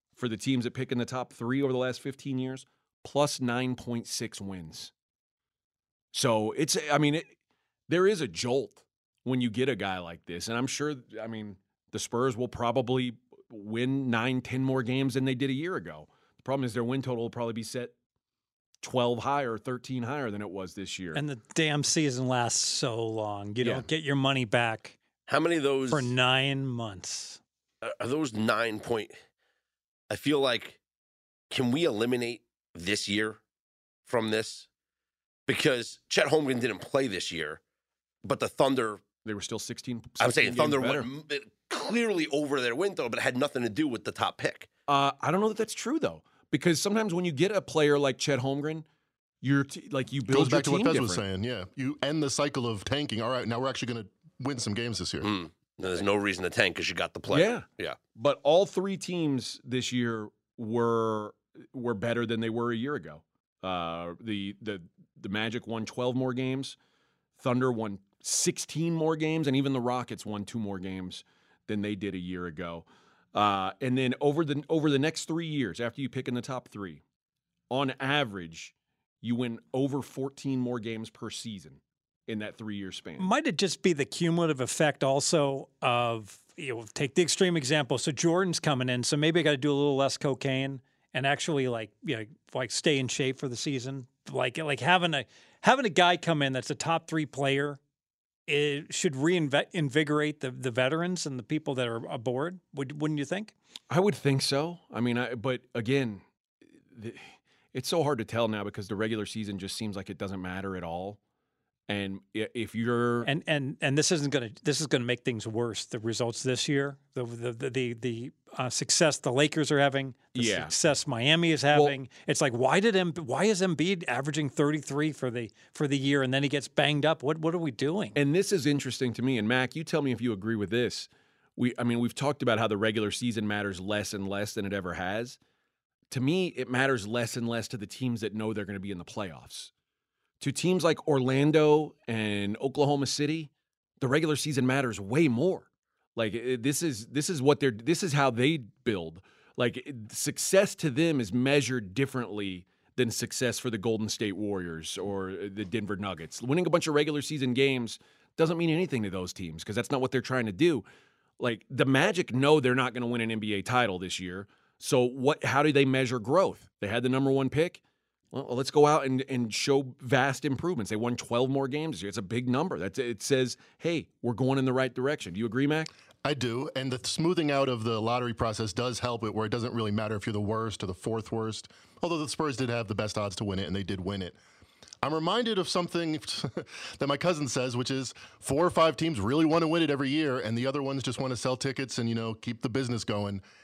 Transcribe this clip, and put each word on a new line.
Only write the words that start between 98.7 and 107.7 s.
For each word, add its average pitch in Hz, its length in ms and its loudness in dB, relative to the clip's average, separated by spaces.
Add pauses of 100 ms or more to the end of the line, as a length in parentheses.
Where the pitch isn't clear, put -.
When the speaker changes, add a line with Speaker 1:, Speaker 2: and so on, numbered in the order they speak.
Speaker 2:
should 160 240 0
reinvigorate 151 1200 2
the, 131 120 -4
the 127 200 -4
veterans 160 540 0
and 135 120 -6
the 123 60 -8
people 151 320 -4
that 123 120 0
are 117 220 -4
aboard. 135 500 -4 (160)
Would, 143 260 -6
wouldn't 156 180 0
you 143 60 -2
think? 202 280 -6 (360)
Speaker 1:
I 143 100 2
would 196 160 4
think 135 260 2
so. 160 380 0 (140)
I 110 80 -2
mean, 120 160 2
I, 123 180 -2
but 123 260 -4 (140)
again, 120 460 0 (760)
the, 110 160 -12 (600)